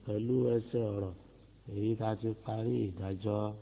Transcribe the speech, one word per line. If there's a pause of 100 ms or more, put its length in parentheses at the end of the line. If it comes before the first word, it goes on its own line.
Pẹ̀lú (120)
ẹsẹ̀
ọ̀rọ̀, (560)
èyí
tá
a
ti (140)
parí (100)
ìdájọ́ (220)